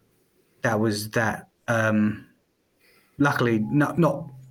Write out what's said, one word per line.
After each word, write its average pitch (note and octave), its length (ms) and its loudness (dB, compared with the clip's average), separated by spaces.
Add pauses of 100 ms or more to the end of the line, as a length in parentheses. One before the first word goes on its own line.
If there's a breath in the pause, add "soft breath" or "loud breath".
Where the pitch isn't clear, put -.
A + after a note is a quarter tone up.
(640 soft breath)
that A2 180 0
was G#2+ 300 -2
that. A2 380 -2 (200)
Um, A2 580 0 (920 soft breath)
luckily, B2+ 420 2
not, C#3 380 0
not, - 300 0 (220)